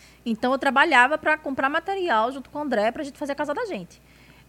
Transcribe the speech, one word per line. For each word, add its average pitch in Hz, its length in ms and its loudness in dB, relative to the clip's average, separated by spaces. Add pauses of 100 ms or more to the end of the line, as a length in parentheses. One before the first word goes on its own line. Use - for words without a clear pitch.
(260)
Então, 247 280 0
eu 269 60 0
trabalhava 277 580 4
pra 311 200 0
comprar 277 320 -4
material 311 640 -2
junto 269 180 -14
com 294 100 -10
o - 20 -6
André 233 300 0
pra 302 120 -10
gente 269 140 -12
fazer 285 160 -8
a - 20 -6
casa 294 180 -6
da 480 120 -4
gente. 220 360 -12 (480)